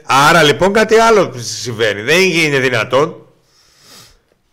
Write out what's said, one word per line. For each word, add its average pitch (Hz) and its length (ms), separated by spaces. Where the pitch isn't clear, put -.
άρα 151 380
λοιπόν 151 300
κάτι 220 220
άλλο 220 420
συμβαίνει. 113 640
Δεν 156 200
είναι 165 360
δυνατόν. 127 640